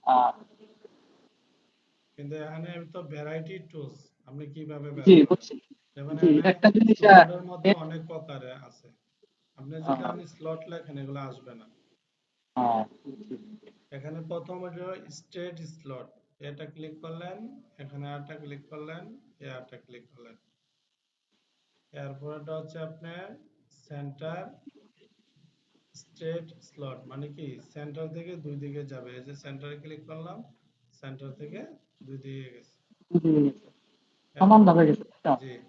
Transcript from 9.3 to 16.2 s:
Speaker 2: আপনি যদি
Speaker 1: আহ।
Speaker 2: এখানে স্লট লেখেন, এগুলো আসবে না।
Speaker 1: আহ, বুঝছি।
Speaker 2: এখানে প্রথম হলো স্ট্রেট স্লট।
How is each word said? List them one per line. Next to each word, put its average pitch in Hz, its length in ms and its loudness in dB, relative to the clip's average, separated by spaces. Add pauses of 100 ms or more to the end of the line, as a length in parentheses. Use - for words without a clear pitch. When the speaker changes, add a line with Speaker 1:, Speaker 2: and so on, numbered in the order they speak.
Speaker 2:
আপনি 135 160 -18
যদি 160 120 -12
Speaker 1:
আহ। 135 160 -2
Speaker 2:
এখানে 123 280 -10
স্লট 160 320 -10 (100)
লেখেন, 156 280 -14
এগুলো 139 220 -12
আসবে 120 360 -16
না। 113 140 -20 (880)
Speaker 1:
আহ, 117 280 -2
বুঝছি। 107 760 -18 (320)
Speaker 2:
এখানে 151 300 -14
প্রথম 170 380 -14
হলো 180 360 -14 (140)
স্ট্রেট 175 520 -16
স্লট। 135 460 -18 (320)